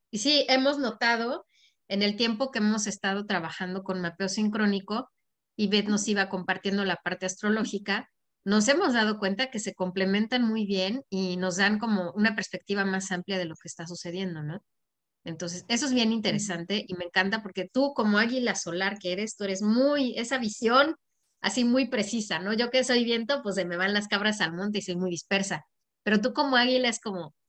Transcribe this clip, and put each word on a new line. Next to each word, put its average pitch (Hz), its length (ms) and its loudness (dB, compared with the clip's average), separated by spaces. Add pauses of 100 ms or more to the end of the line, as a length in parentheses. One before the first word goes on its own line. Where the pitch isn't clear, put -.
(100)
Y 214 80 -6
sí, 294 300 4
hemos 269 300 4
notado 233 680 -2 (420)
en 202 140 0
el 208 140 2
tiempo 233 340 0
que 233 80 -6
hemos 214 280 2
estado 196 400 -4
trabajando 180 560 -4
con 185 180 -4
mapeo 180 280 -4
sincrónico 208 840 0 (460)
y 208 120 0
Beth 202 200 2
nos 208 200 2
iba 196 200 2
compartiendo 190 560 -2
la 180 120 0
parte 180 300 -6
astrológica, 208 840 -2 (340)
nos 208 240 4
hemos 294 260 4
dado 214 240 2
cuenta 202 320 0
que 220 80 -6
se 202 160 -6
complementan 196 680 0
muy 220 220 0
bien 196 440 0
y 185 260 -2
nos 180 200 -2
dan 202 220 2
como 202 340 -2
una 214 220 2
perspectiva 202 500 -4
más 190 280 -2
amplia 185 260 -4
de 180 60 -2
lo 160 120 -8
que - 120 -18
está 165 180 -12
sucediendo, 175 560 -8
¿no? 156 200 -8 (600)
Entonces, 170 440 -8
eso 240 180 0
es 254 60 0
bien 226 200 4
interesante 202 760 -2
y 180 60 -6
me 175 100 -6
encanta 196 380 0
porque 185 280 -6
tú 277 240 2
como 208 240 4
águila 240 360 2
solar 190 440 -4
que 180 140 -4
eres, 208 240 -6
tú 208 80 -6
eres 190 180 -2
muy, 254 560 2
esa 240 200 -4
visión 247 580 2 (460)
así 214 220 0
muy 247 240 4
precisa, 208 500 -2
¿no? 190 160 -4
Yo 240 160 0
que 254 140 2
soy 247 200 2
viento, 233 380 0
pues 196 140 -2
se 185 100 0
me 175 100 -4
van 190 160 0
las 208 160 0
cabras 208 320 0
al 165 140 0
monte 202 240 -2
y - 40 -4
soy 180 140 -6
muy 180 140 -2
dispersa, 190 540 -2 (380)
pero 214 180 4
tú 254 120 0
como 277 240 2
águila 247 320 4
es 220 120 -2
como, 180 340 -8 (140)